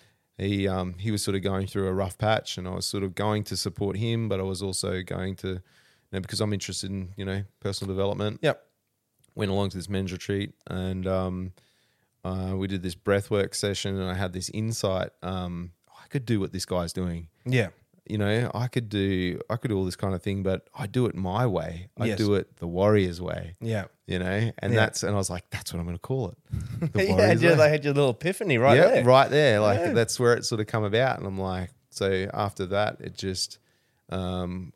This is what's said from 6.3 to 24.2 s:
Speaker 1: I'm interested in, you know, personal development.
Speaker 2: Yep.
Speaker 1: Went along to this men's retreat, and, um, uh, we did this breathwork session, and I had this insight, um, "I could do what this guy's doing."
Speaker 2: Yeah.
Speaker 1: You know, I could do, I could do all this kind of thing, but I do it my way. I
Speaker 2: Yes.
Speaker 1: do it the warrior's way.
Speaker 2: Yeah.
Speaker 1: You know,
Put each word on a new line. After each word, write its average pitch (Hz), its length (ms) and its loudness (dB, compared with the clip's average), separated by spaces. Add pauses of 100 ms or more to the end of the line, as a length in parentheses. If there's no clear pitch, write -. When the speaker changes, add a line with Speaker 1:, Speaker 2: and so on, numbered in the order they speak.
Speaker 1:
I'm 104 120 0
interested 95 380 -6
in, 95 260 -8
you 98 80 -8
know, 98 180 -4 (180)
personal 98 320 -6
development. 98 500 -2
Speaker 2:
Yep. 147 180 0 (720)
Speaker 1:
Went 104 180 -2
along 98 200 0
to 92 60 -10
this 87 120 -10
men's 98 220 -4
retreat, 98 420 -4 (140)
and, 92 400 -4
um, 92 460 -2 (720)
uh, 92 320 -4
we 95 120 -2
did 95 160 -4
this 90 120 -6
breathwork 101 600 0
session, 98 440 -2
and 92 100 -2
I 90 40 -2
had 92 200 -4
this 90 160 -6
insight, 104 600 -2 (120)
um, 87 500 -6 (320)
"I - 40 -20
could 135 180 -4
do 110 140 2
what 92 120 -2
this 90 140 -6
guy's 87 280 -2
doing." 85 340 -4 (180)
Speaker 2:
Yeah. 123 240 2 (380)
Speaker 1:
You 104 120 -2
know, 107 340 0
I 120 140 -2
could 120 220 -4
do, 98 500 0 (100)
I 110 80 -2
could 123 120 -6
do 104 80 0
all 95 80 0
this 90 100 -4
kind 98 180 -2
of 90 80 -4
thing, 98 220 -4
but 92 320 -2
I - 120 -6
do 120 200 0
it - 80 -4
my 95 320 0
way. 85 500 -4
I 107 100 -2
Speaker 2:
Yes. 104 120 0
Speaker 1:
do 104 160 4
it - 220 -4
the 87 100 -8
warrior's 92 540 4
way. 87 380 -8
Speaker 2:
Yeah. 110 260 -4 (200)
Speaker 1:
You 92 140 -2
know, 95 400 0